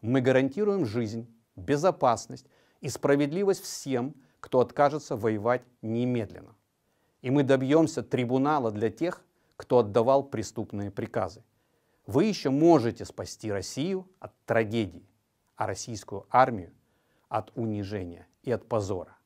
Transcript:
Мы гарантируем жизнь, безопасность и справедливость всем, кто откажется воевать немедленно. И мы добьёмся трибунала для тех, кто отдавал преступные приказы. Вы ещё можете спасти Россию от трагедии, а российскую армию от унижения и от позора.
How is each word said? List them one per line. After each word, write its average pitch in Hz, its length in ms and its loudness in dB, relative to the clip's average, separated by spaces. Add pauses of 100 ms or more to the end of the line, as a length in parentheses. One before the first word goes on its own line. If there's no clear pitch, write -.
Мы 127 220 0
гарантируем 135 640 2
жизнь, 117 400 -6 (280)
безопасность 131 920 0 (340)
и 147 80 -8
справедливость 160 760 0
всем, 131 520 -4 (260)
кто - 200 2
откажется 143 560 0
воевать 110 460 0 (200)
немедленно. 113 720 -4 (640)
И 127 100 -4
мы 143 120 4
добьёмся 135 600 2
трибунала 131 680 0
для 104 200 -2
тех, 160 320 -6 (340)
кто - 220 2
отдавал 120 460 4
преступные 104 680 -8
приказы. 107 540 -8 (640)
Вы 135 180 2
ещё 185 260 -2
можете 135 560 4
спасти - 440 -10
Россию 165 560 -6 (120)
от - 140 -18 (120)
трагедии, 110 640 -2 (480)
а 107 100 -4
российскую 101 640 -10
армию 120 460 4 (540)
от - 280 -6
унижения 101 680 -6 (160)
и 127 100 -2
от - 160 -4
позора. 98 580 -4